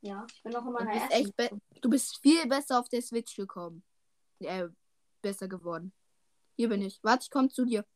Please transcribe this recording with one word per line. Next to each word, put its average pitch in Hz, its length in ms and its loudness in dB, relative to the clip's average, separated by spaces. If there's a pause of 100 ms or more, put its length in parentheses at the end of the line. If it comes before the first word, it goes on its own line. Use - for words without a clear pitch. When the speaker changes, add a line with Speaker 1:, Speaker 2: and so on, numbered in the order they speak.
Speaker 1:
Ja, 202 320 -10
ich - 80 -20
bin 226 100 -8
noch 240 100 -4
in 240 60 -8
Speaker 2:
Du 240 40 -6
Speaker 1:
meiner 220 220 -2
Speaker 2:
bist 220 80 0 (100)
Speaker 1:
ersten 220 160 4
Speaker 2:
echt 196 80 -10
be-, 240 100 -2
Speaker 1:
Stufe. 208 160 -8 (200)
Speaker 2:
du 254 100 2
bist - 320 0
viel 311 240 8
besser 269 320 2
auf 240 100 -6
der 240 140 -2
Switch - 320 -6
gekommen. 175 480 -10 (560)
Äh, 180 280 -4 (540)
besser 196 260 -4
geworden. 170 460 -8 (600)
Hier 233 140 2
bin 202 120 0
ich. 196 220 -6
Warte, 240 200 4
ich - 60 -16
komm 262 220 4
zu 254 140 0
dir. 220 200 -2 (100)